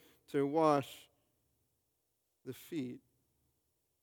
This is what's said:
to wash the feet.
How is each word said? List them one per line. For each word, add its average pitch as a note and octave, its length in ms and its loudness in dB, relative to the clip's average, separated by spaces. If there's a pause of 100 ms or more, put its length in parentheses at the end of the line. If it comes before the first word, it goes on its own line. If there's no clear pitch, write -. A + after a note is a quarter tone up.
(320)
to C#3+ 160 2
wash D3 400 4 (1600)
the C3 80 -12
feet. C3 460 -8 (1040)